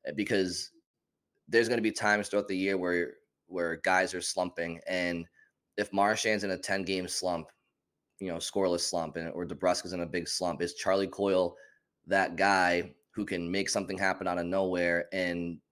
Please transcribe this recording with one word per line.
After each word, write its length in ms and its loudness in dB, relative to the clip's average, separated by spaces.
uh, 80 -6
because 540 0
there's 220 6
gonna 140 2
be 100 2
times 360 2
throughout 200 0
the 80 0
year 220 2
where, 380 0
where 360 -2
guys 300 4
are 80 -6
slumping, 680 -4
and 380 -2
if 180 -4
Marchand's 500 2
in 60 -4
a 80 -2
ten-game 500 -2
slump, 400 -4
you 100 -6
know, 80 -4
scoreless 440 0
slump, 360 -2
and, 140 -6
or 160 -6
DeBrusk 400 0
is 80 -8
in 60 -4
a 60 -2
big 220 -4
slump, 320 -4
is 140 -2
Charlie 320 2
Coyle 500 0
that 300 2
guy 560 4
who 120 -4
can 260 -4
make 180 0
something 280 -2
happen 300 0
out 100 0
of 80 -2
nowhere 680 2
and 460 -2